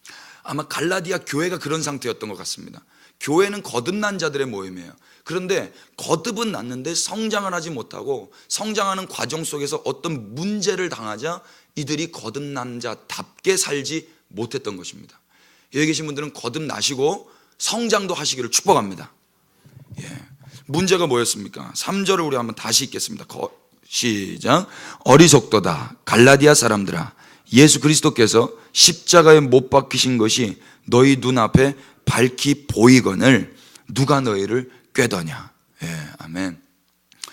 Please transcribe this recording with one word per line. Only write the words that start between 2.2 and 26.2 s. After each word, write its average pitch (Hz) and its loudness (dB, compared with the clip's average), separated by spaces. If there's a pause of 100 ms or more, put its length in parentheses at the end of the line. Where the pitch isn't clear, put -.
것 92 -12
같습니다. - -14 (360)
교회는 196 -2
거듭난 185 -6
자들의 139 -4
모임이에요. 95 -12 (300)
그런데 175 -6 (240)
거듭은 220 -4
났는데 127 -10
성장을 208 -6
하지 170 -8
못하고 120 -10 (160)
성장하는 196 -6
과정 151 -8
속에서 147 -8
어떤 131 -8
문제를 185 -4
당하자 113 -10 (340)
이들이 151 -6
거듭난 127 -12
자답게 - -6
살지 147 -6 (180)
못했던 107 -10
것입니다. - -18 (540)
여기 151 -2
계신 156 -4
분들은 147 -10
거듭나시고 135 -6 (260)
성장도 202 -4
하시기를 131 -6
축복합니다. 98 -2 (880)
예. - -16 (420)
문제가 175 0
뭐였습니까? 117 -4
삼 196 -4
절을 180 0
우리 143 -4
한번 117 -6
다시 120 -2
읽겠습니다. - -10
거-, - -10 (360)
시작. 107 -2 (380)
"어리석도다. 107 6
갈라디아 139 8